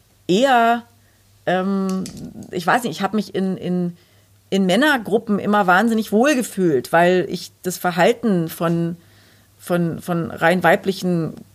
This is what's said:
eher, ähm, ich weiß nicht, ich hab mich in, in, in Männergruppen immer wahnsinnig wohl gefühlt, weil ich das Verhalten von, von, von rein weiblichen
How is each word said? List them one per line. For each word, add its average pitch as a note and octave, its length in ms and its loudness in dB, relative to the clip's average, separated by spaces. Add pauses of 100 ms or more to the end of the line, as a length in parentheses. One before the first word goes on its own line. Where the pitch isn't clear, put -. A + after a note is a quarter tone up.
(280)
eher, A#3 560 2 (600)
ähm, F#3+ 580 -2 (480)
ich E3+ 140 -6
weiß F#3 180 0
nicht, G#3 140 -4
ich - 40 -8
hab G3 120 -2
mich G#3+ 220 -4
in, F#3+ 220 -2
in, F3 400 -4 (520)
in G3 160 2
Männergruppen G#3+ 760 0
immer G#3 280 0
wahnsinnig G#3+ 440 2
wohl C4 240 4
gefühlt, F3+ 560 0
weil F3 380 4
ich - 220 -8 (120)
das F3+ 140 -6
Verhalten F3+ 720 0
von, E3+ 480 -2 (600)
von, E3+ 420 -2
von E3+ 300 -4
rein F3 320 2
weiblichen E3+ 720 0 (220)